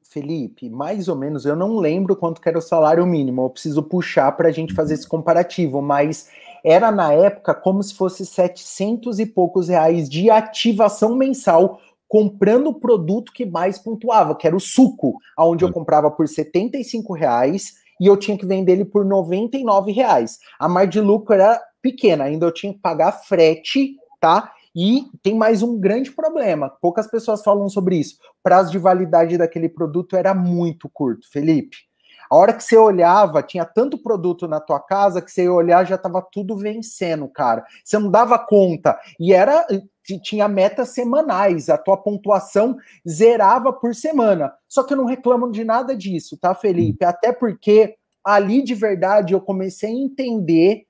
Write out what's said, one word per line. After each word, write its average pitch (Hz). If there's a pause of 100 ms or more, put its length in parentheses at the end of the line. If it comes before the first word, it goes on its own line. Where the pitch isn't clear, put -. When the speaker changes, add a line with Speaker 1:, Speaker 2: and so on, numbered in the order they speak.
Speaker 1:
Felipe, 139
mais 165
ou 170
menos, 139
eu 147
não 202
lembro 185
quanto 165
que -
era 165
o 165
salário 165
mínimo, 135
eu 131
preciso 151
puxar 151
pra 165
gente 160
fazer 156
esse 151
comparativo, 160
mas 147 (340)
era, 190
na 180
época, 185
como 190
se 196
fosse 185
setecentos 196
e 220
poucos 180
reais 165
de 170
ativação 220
mensal 202 (340)
comprando 214
o 247
produto 220
que 247
mais 180
pontuava, 220
que -
era 160
o 190
suco, - (180)
aonde 165
eu 180
Speaker 2:
Hum. 175
Speaker 1:
comprava 151
por 151
setenta 190
e 247
cinco 220
reais 147 (260)
e 180
eu 202
tinha 202
que 196
vender 190
ele 190
por 202
noventa 196
e 269
nove 202
reais. 190 (180)
A 151
margem 180
de 214
lucro 214
era 208 (220)
pequena, 233
ainda 151
eu 170
tinha 202
que 196
pagar 165
frete, 185 (240)
tá? 170 (240)
E 226 (180)
tem 202
mais 226
um 233
grande 214
problema, 233 (100)
poucas 175
pessoas 220
falam 202
sobre 185
isso, 147 (280)
prazo 180
de 185
validade 170
daquele 165
produto 165
era 185
muito 175
curto, 123
Felipe. 147 (520)
A 139
hora 202
que 220
você 226
olhava, 185
tinha 175
tanto 254
produto 180
na 151
tua 151
casa 196
que 175
você 180
ia 180
olhar, 175
já 185
tava 185
tudo 202
vencendo, 196
cara. 120 (200)
Você -
não 208
dava 226
conta. 185 (220)
E 170
era, 269 (380)
ti-, 185
tinha 208
metas 208
semanais, 226
a 156
tua 190
pontuação 208 (300)
zerava 226
por 240
semana. 214 (160)
Só -
que 262
eu -
não 269
reclamo 247
de 214
nada 240
disso, 180
tá, 180
Felipe? 185
Speaker 2:
Hum. 175
Speaker 1:
Até 196
porque 214 (300)
ali, 202
de 240
verdade, 196
eu 185
comecei 190
a -
entender 220